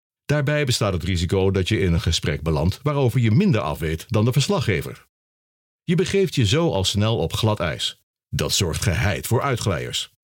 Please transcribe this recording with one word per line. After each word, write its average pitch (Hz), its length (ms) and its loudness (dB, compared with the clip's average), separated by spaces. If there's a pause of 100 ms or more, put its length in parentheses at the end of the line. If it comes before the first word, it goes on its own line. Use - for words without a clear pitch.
(240)
Daarbij 147 400 0
bestaat 113 280 0
het 82 100 -2
risico 92 480 2
dat 95 180 0
je 107 120 0
in 90 120 2
een 82 80 2
gesprek 80 420 -2
belandt 80 400 0
waarover 135 380 2
je 113 100 4
minder 147 300 4
afweet 78 480 -4
dan 110 160 2
de 123 80 2
verslaggever. 117 720 -2 (760)
Je 175 120 -2
begeeft 190 400 0
je 117 120 2
zo 151 240 2
al 92 140 0
snel 110 320 0
op 80 160 -2
glad 107 280 0
ijs. - 400 -6 (280)
Dat 71 240 -2
zorgt 80 300 -2
geheid 82 440 0
voor - 160 -2
uitglijers. 92 680 -4 (260)